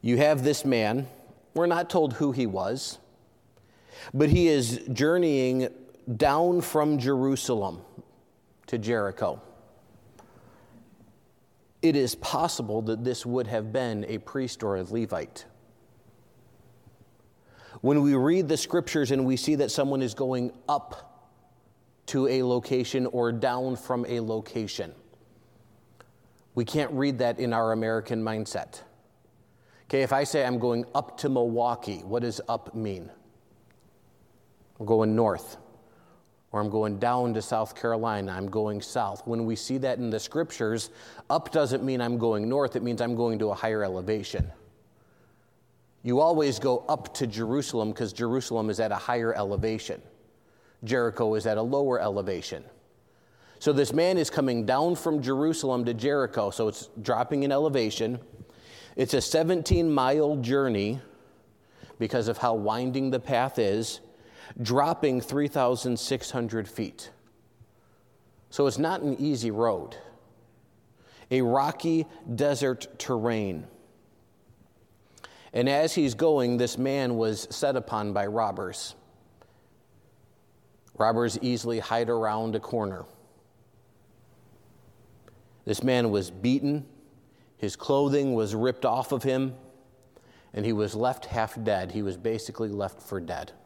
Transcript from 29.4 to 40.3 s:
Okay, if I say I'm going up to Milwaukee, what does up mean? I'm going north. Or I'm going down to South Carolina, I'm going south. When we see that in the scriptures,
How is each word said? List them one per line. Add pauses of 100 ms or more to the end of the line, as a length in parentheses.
Okay,
if
I
say
I'm
going
up
to
Milwaukee,
what
does
up
mean? (1700)
I'm
going
north. (920)
Or
I'm
going
down
to
South
Carolina,
I'm
going
south.
When
we
see
that
in
the
scriptures, (380)